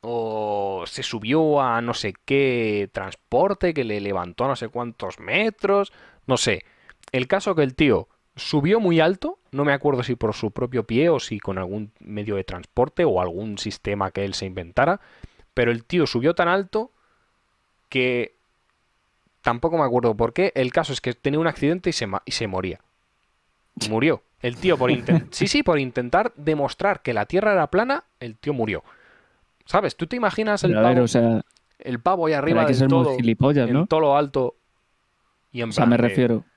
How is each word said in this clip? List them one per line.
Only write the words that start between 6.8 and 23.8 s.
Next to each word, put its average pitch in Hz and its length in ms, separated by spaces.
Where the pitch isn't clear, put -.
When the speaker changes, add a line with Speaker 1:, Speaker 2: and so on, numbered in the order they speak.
Speaker 1:
El 127 160
caso 196 280
que 160 80
el 131 120
tío 120 340
subió 165 440
muy 170 200
alto, 196 380
no 139 160
me 143 80
acuerdo 139 280
si 123 120
por 110 200
su 107 180
propio 123 340
pie 139 240
o 139 100
si - 180
con 98 200
algún 101 420
medio 104 360
de 95 80
transporte 123 600
o 98 160
algún 95 380
sistema 101 540
que 98 120
él 98 80
se - 140
inventara, 98 540
pero 120 180
el 117 140
tío 170 220
subió 127 280
tan 170 140
alto 196 420
que 127 440
tampoco 131 340
me 156 80
acuerdo 120 320
por 117 160
qué. 190 220
El 127 180
caso 151 220
es - 80
que 127 100
tenía 139 280
un 165 60
accidente 165 440
y - 20
se 120 140
ma-, 98 180
y - 80
se - 140
moría. 95 340